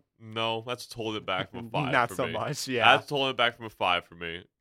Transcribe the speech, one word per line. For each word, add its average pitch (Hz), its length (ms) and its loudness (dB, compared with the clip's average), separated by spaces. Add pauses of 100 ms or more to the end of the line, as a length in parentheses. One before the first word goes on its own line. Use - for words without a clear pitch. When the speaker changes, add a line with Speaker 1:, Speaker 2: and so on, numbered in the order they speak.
(220)
Speaker 1:
no, 113 460 -2
that's 123 240 -8
holding 110 300 -4
it 87 40 -20
back 95 240 -2
from 120 180 -12
a - 20 -14
Speaker 2:
<laughs> - 20 -12
Speaker 1:
five - 220 -2
Speaker 2:
Not 120 160 4
Speaker 1:
for - 60 -10
Speaker 2:
so 131 120 -2
Speaker 1:
me. - 60 -6
Speaker 2:
much, 113 340 -4
yeah. 123 300 6
Speaker 1:
That's - 120 -6
holding 135 200 0
it 123 80 -4
back 120 180 2
from 117 120 -14
a - 20 -10
five 90 360 0
for 85 100 -20
me. 85 280 -8 (180)